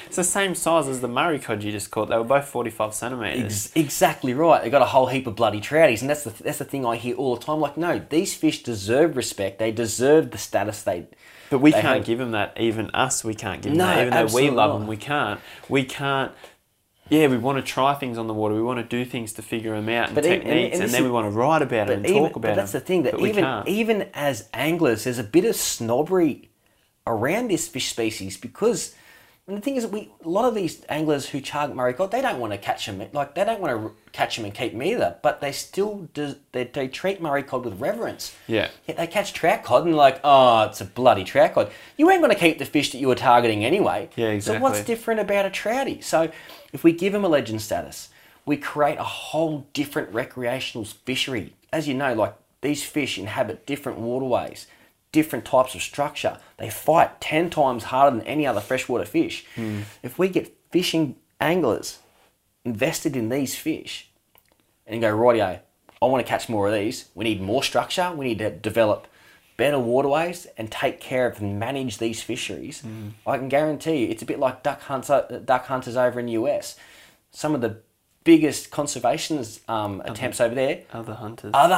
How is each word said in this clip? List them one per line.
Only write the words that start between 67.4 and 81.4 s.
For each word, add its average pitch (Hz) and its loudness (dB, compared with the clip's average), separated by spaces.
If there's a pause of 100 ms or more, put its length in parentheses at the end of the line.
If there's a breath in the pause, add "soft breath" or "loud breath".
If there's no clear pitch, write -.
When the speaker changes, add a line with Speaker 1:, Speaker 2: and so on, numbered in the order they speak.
Speaker 2:
structure. 180 -2
We 139 -6
need 113 -2
to 107 -2
develop 107 0 (500 soft breath)
better 139 2
waterways 139 0 (100)
and 107 -8
take - -4
care 127 -2
of 117 -8
and 101 -4
manage 131 -6
these 113 -4
fisheries." 107 -10
Speaker 1:
Hmm. 110 -12 (180)
Speaker 2:
I 131 0
can 131 -6
guarantee 151 0
you, 113 0
it's 110 -8
a - -16
bit 139 -6
like 131 -2
duck 139 -4
hunter, 127 -2
duck 127 0
hunters 127 -6
over 123 2
in 120 -4
the 120 -6
U 113 0
S. - -4 (560 loud breath)
Some 151 -4
of 139 -2
the 107 -2 (460)
biggest 156 4
conservations, 139 -4
um, 104 -4
Speaker 1:
Other - -10
Speaker 2:
attempts 113 -6
over 117 2
there 135 -2 (140)
Speaker 1:
Other 110 -10
hunters. 107 -12